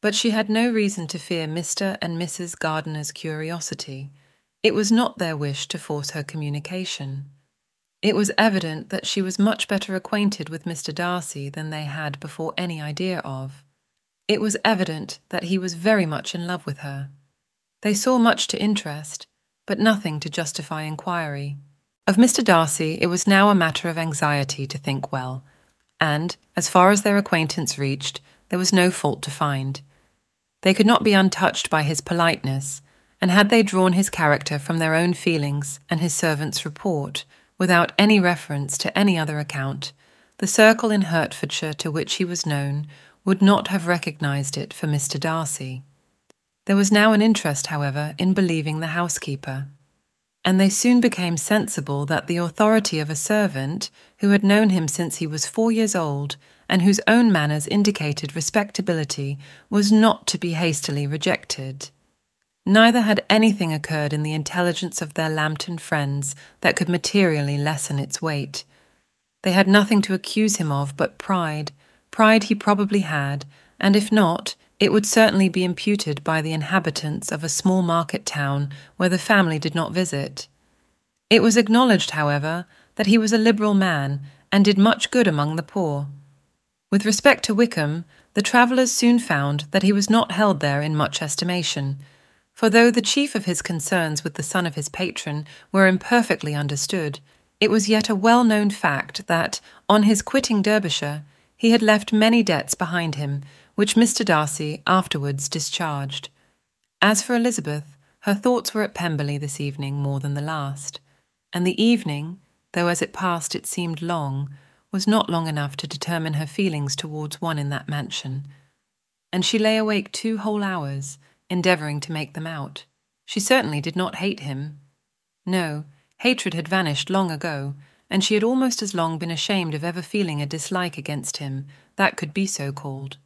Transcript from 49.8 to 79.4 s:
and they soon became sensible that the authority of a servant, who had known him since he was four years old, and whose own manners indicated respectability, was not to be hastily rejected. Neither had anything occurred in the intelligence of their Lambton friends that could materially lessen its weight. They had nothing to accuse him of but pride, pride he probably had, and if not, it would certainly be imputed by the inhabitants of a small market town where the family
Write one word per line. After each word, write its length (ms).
and 160
they 100
soon 320
became 360
sensible 680
that 220
the 100
authority 600
of 100
a 60
servant, 760
who 100
had 140
known 260
him 180
since 300
he 80
was 220
four 240
years 240
old, 400
and 140
whose 240
own 240
manners 360
indicated 680
respectability, 1040
was 200
not 360
to 100
be 160
hastily 540
rejected. 840
Neither 380
had 260
anything 460
occurred 400
in 80
the 120
intelligence 680
of 140
their 140
Lambton 500
friends 560
that 140
could 140
materially 680
lessen 400
its 240
weight. 440
They 100
had 160
nothing 360
to 100
accuse 440
him 140
of 240
but 220
pride, 540
pride 340
he 100
probably 460
had, 440
and 160
if 160
not, 440
it 140
would 140
certainly 420
be 160
imputed 600
by 180
the 100
inhabitants 800
of 120
a 60
small 320
market 440
town 460
where 100
the 100
family 400